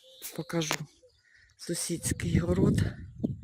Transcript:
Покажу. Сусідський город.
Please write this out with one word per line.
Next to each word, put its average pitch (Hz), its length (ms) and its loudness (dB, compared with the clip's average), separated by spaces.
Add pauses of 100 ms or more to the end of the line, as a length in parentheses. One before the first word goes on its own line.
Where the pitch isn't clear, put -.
(360)
Покажу. 160 400 -2 (840)
Сусідський - 840 0
город. 175 420 4 (600)